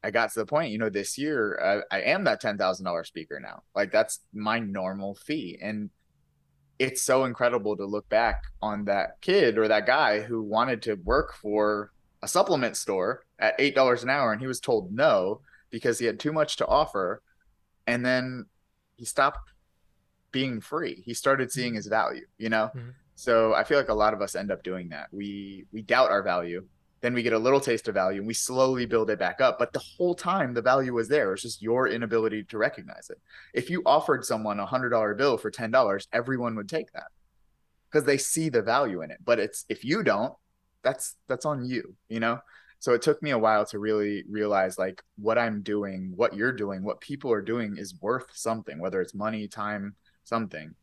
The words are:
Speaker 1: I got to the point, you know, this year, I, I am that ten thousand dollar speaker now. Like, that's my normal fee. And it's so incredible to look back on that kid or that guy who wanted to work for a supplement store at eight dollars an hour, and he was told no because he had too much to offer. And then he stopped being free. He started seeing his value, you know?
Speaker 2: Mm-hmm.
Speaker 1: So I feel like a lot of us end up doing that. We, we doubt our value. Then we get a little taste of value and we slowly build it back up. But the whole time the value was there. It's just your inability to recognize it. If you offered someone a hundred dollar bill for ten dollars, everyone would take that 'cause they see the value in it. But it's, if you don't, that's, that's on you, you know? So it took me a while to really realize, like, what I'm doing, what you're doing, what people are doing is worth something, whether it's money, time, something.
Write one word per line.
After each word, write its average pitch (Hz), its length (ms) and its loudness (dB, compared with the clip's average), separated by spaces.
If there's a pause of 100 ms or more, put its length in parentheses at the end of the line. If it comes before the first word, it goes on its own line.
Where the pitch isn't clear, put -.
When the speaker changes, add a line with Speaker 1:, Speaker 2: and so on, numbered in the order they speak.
Speaker 1:
I 107 80 -6
got 110 200 2
to - 80 -6
the 107 60 0
point, 147 260 -2
you 107 60 -4
know, 110 120 0
this 98 280 -4
year, 107 720 0
I, 98 60 -2
I - 40 -2
am 180 240 0
that 113 160 0
ten 104 160 -2
thousand 95 280 0
dollar 85 180 -4
speaker 78 360 -12
now. 52 240 -16 (120)
Like, 98 160 0
that's 110 280 2 (140)
my 107 260 -2
normal 98 560 -6
fee. 143 460 -8
And 104 280 -6 (920)
it's 131 220 0
so 131 240 4
incredible 117 520 0
to 98 80 -6
look 104 240 -6
back 107 340 2 (180)
on 104 240 -4
that 101 360 -2
kid 165 360 4
or 110 100 4
that 107 180 4
guy 120 360 2
who 113 200 -4
wanted 110 420 0
to 110 120 -2
work 110 380 0
for 104 580 0 (300)
a 107 60 -8
supplement 151 500 2
store 98 460 -2 (160)
at - 180 4
eight 139 160 2
dollars 127 300 4
an 123 60 -4
hour, 135 220 2
and 107 100 -2
he 131 60 -6
was 127 120 -4
told 104 320 0
no 107 500 4 (300)
because 117 280 0
he 117 80 0
had 107 120 -2
too 151 140 -2
much 156 240 0
to - 80 0
offer. 101 560 0 (640)
And 120 180 0
then 127 420 0 (500)
he 120 100 -16
stopped - 460 0 (800)
being 131 300 -2
free. - 440 -6
He 117 80 -8
started 131 380 0
seeing 123 240 -4
his 104 100 -6
value, 101 400 0 (140)
you 110 100 -4
know? 110 260 2
Speaker 2:
Mm-hmm. 120 140 -12 (240)
Speaker 1:
So 113 400 4
I 107 100 4
feel 147 140 4
like 131 120 2
a 110 40 2
lot 107 220 4
of 98 60 -4
us 101 120 -4
end 98 180 -4
up 92 120 -4
doing 92 260 -8
that. 76 220 -12
We, 101 600 -10
we 110 120 -10
doubt 120 260 4
our 98 140 2
value. 90 420 -2 (360)
Then 120 120 0
we 120 80 0
get 113 120 2
a 110 40 4
little 131 220 4
taste 120 280 -2
of 107 60 -4
value 98 240 2
and 98 80 -6
we 113 80 -4
slowly 127 540 2
build 110 240 2
it 98 80 -2
back 90 220 0
up. 131 180 4
But 120 120 0
the - 120 -6 (120)
whole 175 200 0
time 170 400 -2
the 117 80 -2
value 127 300 4
was 113 140 0
there. 120 260 2
It's 98 100 -8
just 117 180 -10
your 120 260 2
inability 110 580 0
to - 120 -10
recognize - 540 -4
it. - 80 -18 (340)
If 127 160 -2
you 175 160 -2
offered 147 400 4
someone 107 340 -2
a 101 60 -2
hundred 127 240 -2
dollar 110 240 2
bill 117 240 4
for 107 140 -4
ten 113 180 -6
dollars, 110 420 4
everyone 120 440 -2
would 101 120 -8
take - 260 -6
that - 160 -14 (840)
'cause 151 140 4
they 139 120 4
see 160 320 -2
the 120 140 2
value 113 400 0
in 78 80 -12
it. - 120 -16
But 120 160 4
it's, - 300 -4
if - 160 -6
you 170 160 0
don't, 117 320 0 (480)
that's, - 340 -2 (120)
that's 127 180 -4
on 143 180 -2
you, 123 320 -6 (120)
you 113 120 -6
know? 117 200 0 (420)
So 123 120 4
it 117 80 4
took 151 200 2
me 147 100 -2
a 127 60 2
while 110 280 4
to 104 140 -8
really 104 500 0
realize, 101 480 0
like, 95 260 -4 (140)
what 110 200 0
I'm 113 240 0
doing, 95 540 -4
what 110 180 2
you're 117 200 0
doing, 98 280 -6
what 101 200 -6
people 139 280 -8
are 104 120 2
doing 110 340 -4
is 92 240 -12
worth 117 340 -4
something, 104 460 -6
whether 92 220 -2
it's - 120 -6
money, 107 360 -6
time, 104 460 -8 (280)
something. 87 600 -6